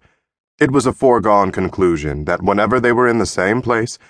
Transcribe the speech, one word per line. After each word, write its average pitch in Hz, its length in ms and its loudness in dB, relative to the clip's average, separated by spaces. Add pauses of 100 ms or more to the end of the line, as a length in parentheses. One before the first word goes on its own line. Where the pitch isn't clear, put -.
(580)
It 143 120 2
was 131 160 0
a 123 60 0
foregone 104 580 2
conclusion 82 760 -2
that 87 160 -2
whenever 104 360 0
they 120 140 2
were 120 160 2
in 117 100 0
the 95 80 0
same 104 360 -2
place, 117 360 -2 (120)